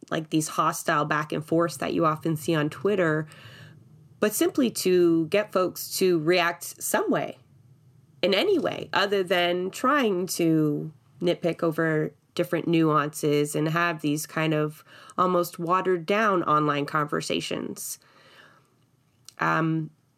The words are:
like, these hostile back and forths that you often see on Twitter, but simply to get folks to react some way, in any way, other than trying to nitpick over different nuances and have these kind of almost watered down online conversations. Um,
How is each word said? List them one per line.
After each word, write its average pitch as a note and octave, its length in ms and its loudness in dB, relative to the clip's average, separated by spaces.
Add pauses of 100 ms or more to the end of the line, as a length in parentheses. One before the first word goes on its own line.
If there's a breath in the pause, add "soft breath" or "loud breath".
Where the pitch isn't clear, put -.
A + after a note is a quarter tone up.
like, D#3+ 200 -4
these D#3 180 0
hostile D#3+ 560 0
back D3+ 300 -2
and D#3+ 120 -4
forths E3 300 0
that - 180 -4
you E3 120 2
often D#3 320 0
see E3 180 -2
on D3+ 140 0
Twitter, D#3+ 580 0 (920 loud breath)
but G#3+ 120 0
simply D#4+ 360 0
to E3+ 560 2
get G3+ 260 -2
folks - 460 -2
to F3+ 220 2
react E3+ 640 0
some - 300 0
way, - 260 -2 (840)
in F#3 120 2
any E4 240 2
way, - 360 -4
other G3 300 2
than F3+ 480 0
trying A#3 540 2
to D#3 680 0 (280)
nitpick E3+ 420 -2
over D#3+ 500 0 (200)
different E3+ 340 -2
nuances D3+ 880 2
and D#3 140 0
have E3+ 320 0
these D3+ 240 -2
kind D#3+ 280 0
of D3+ 300 -2 (340 loud breath)
almost F3 400 0
watered F3+ 480 0
down G3+ 380 2
online D3 420 2
conversations. - 1120 -4 (1400 soft breath)
Um, D#3+ 500 0 (280)